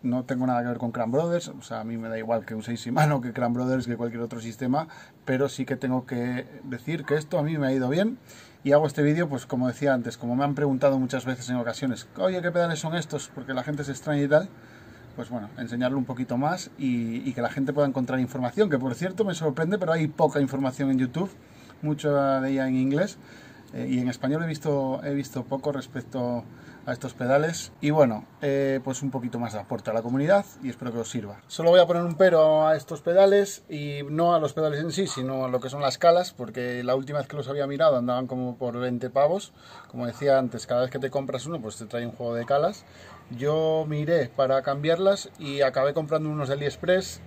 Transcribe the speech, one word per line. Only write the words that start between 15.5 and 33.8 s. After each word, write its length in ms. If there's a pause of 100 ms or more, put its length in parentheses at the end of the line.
enseñarlo 400
un 60
poquito 300
más 440
y, 500
y 40
que 100
la 60
gente 220
pueda 160
encontrar 320
información, 520
que 80
por 160
cierto 280
me 120
sorprende, 420
pero 140
hay 160
poca 340
información 480
en 80
YouTube, 320 (540)
mucha 580
de 80
ella 180
en 80
inglés, 440 (540)
eh, 140
y 120
en 100
español 340
he 40
visto, 560
he 100
visto 300
poco 280
respecto 720 (420)
a 80
estos 200
pedales. 680
Y 120
bueno, 340 (160)
eh, 420
pues 200
un 80
poquito 260
más 160
de 60
aporte 320
a 20
la 80
comunidad 440 (180)
y 60
espero 220
que 60
os 120
sirva. 360
Solo 240
voy 100
a 60
poner 180
un 120
pero 520
a 80
estos 260
pedales, 680
y 300 (100)